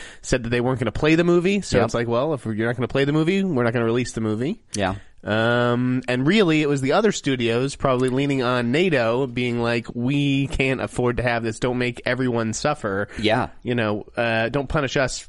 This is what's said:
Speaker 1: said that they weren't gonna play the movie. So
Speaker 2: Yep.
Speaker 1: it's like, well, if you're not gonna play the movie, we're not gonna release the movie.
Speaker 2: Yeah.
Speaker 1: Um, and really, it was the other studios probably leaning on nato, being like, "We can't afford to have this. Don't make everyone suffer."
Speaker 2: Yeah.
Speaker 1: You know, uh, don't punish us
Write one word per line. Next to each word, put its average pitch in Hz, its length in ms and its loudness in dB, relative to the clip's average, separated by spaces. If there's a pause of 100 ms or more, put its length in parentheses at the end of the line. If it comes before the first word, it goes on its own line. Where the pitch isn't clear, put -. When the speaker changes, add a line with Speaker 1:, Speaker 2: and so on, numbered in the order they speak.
(220)
Speaker 1:
said 123 220 -2
that 117 60 -6
they 120 100 2
weren't 123 200 0
gonna 113 120 -2
play 156 240 2
the 170 80 4
movie. 175 380 2
So - 160 -2
Speaker 2:
Yep. 117 80 4
Speaker 1:
it's 117 80 -2
like, 117 160 -2
well, 135 240 0
if 131 120 -6
you're 110 220 -2
not 120 80 -2
gonna 120 140 -2
play 139 160 0
the 143 80 2
movie, 165 320 2
we're 135 180 0
not 117 80 0
gonna 117 140 0
release 117 260 0
the - 80 -6
movie. 113 400 -2 (160)
Speaker 2:
Yeah. 98 200 0 (300)
Speaker 1:
Um, 120 840 0
and 127 180 0
really, 170 340 4
it 147 60 0
was 143 140 0
the 135 100 0
other 208 220 4
studios 127 640 0
probably 127 320 2
leaning 135 340 0
on 123 300 0
nato, 139 520 2
being 120 360 -2
like, 117 340 -2
"We 139 520 0
can't 131 340 0
afford 123 340 0
to 117 80 -2
have 117 200 0
this. 110 160 -4
Don't 123 180 -2
make 123 280 -4
everyone 117 460 0
suffer." 104 560 -2 (100)
Speaker 2:
Yeah. 107 300 2 (160)
Speaker 1:
You 123 100 -4
know, 107 320 -2 (120)
uh, 113 320 0
don't 139 180 -2
punish 147 300 -2
us 127 320 -2